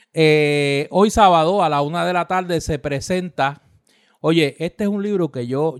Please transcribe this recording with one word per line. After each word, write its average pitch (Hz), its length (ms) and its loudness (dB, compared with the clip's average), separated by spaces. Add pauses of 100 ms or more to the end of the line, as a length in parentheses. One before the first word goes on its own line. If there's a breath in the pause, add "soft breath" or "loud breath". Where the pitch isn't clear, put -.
(140)
Eh, 147 800 2
hoy 208 180 4
sábado 185 540 4
a 156 60 2
la 143 120 0
una 170 240 -2
de 180 80 0
la 170 140 -2
tarde 180 340 -2
se 151 180 -4
presenta, 147 800 -4 (600 soft breath)
oye, 156 380 2
este 175 260 -6
es 202 40 0
un 202 140 -4
libro 185 280 -2
que 120 160 -8
yo, 139 320 -2